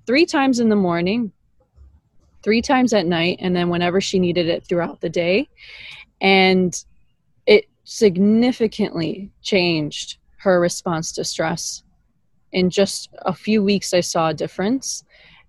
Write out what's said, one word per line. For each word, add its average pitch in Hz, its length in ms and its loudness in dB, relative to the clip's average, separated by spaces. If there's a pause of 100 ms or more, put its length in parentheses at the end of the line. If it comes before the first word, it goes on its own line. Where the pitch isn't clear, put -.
three 277 200 2
times 269 340 0
in 233 100 2
the 208 80 4
morning, 185 540 -2 (1120)
three 220 180 2
times 254 320 2
at 196 120 2
night, 170 360 0
and 185 140 0
then 175 140 0
whenever 175 300 0
she 196 200 -2
needed 175 280 0
it 165 180 -4
throughout 175 360 -4
the 175 80 -4
day. 180 400 -2 (720)
And 190 520 4 (720)
it 208 200 6 (180)
significantly 208 1500 0 (100)
changed 165 760 -2 (200)
her 185 220 2
response 175 540 -4
to 175 100 -8
stress. - 600 -6 (680)
In 185 180 0
just - 400 -2 (140)
a 185 100 -4
few 214 300 0
weeks, 196 300 -2
I 180 80 2
saw 165 280 -2
a 160 40 -4
difference. 190 680 -6 (460)